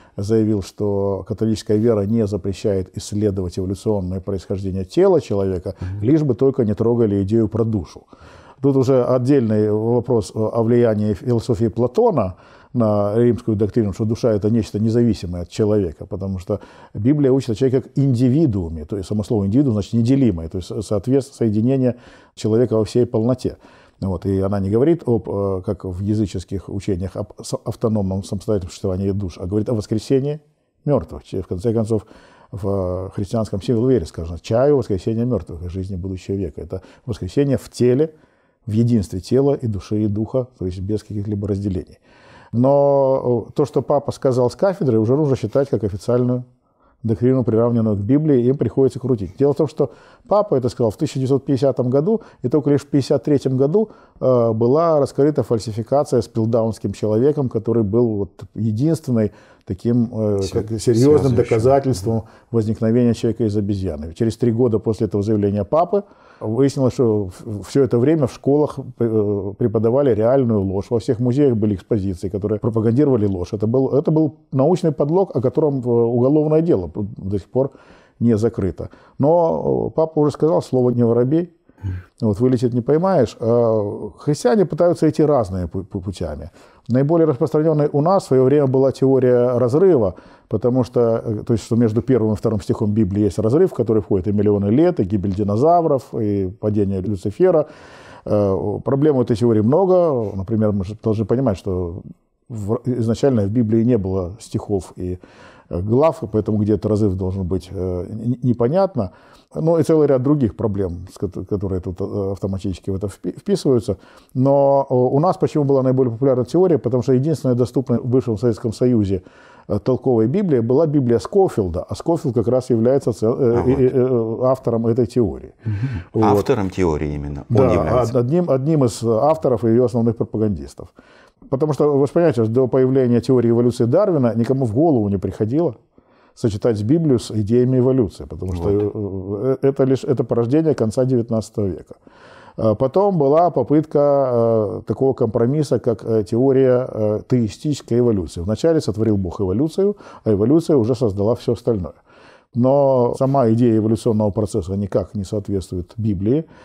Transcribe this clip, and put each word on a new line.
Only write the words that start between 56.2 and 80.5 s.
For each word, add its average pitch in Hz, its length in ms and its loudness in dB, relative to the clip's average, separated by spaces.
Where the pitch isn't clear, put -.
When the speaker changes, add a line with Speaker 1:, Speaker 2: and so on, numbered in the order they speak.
Speaker 1:
с - 80 -10
пилдаунским 113 640 -2
человеком, 123 560 0
который 113 340 0
был 110 320 0
вот 98 280 -8
единственной 113 800 -2
таким, 117 480 0
э, 104 300 -2
Speaker 2:
Свя-, 95 180 -4
Speaker 1:
как 107 180 -6
серьезным 127 400 4
Speaker 2:
связывающим. 131 160 2
Speaker 1:
доказательством 117 880 2
возникновения 113 600 2
человека 113 320 -2
из 104 120 -2
обезьяны. 92 560 -4
Через 113 240 -2
три 120 140 0
года 113 280 0
после 113 280 -2
этого 101 160 -2
заявления 104 400 0
папы 180 400 0
выяснилось, 127 520 0
что 104 360 0
в-, 101 180 -10
все 139 200 0
это 120 140 0
время 143 300 2
в - 60 -12
школах, 143 440 0
э, 104 580 -2
преподавали 117 560 2
реальную 117 480 2
ложь. 95 280 -4
Во 120 100 0
всех 110 200 -2
музеях 127 360 2
были 107 200 0
экспозиции, 95 520 -4
которые 101 320 -4
пропагандировали 117 640 0
ложь. 95 280 -4
Это 107 120 -4
был, 127 280 0
это 151 180 0
был 151 240 -2
научный 156 400 0
подлог, 165 440 -2
о 135 60 0
котором, 139 380 0
э, 120 100 -4
уголовное 127 720 2
дело 107 300 0
до 95 220 -4
сих - 100 -12
пор 135 220 -2
не 117 180 4
закрыто. 98 520 -2
Но, 147 720 0
э, 113 80 -10
папа 160 240 0
уже 147 120 2
сказал, 160 300 0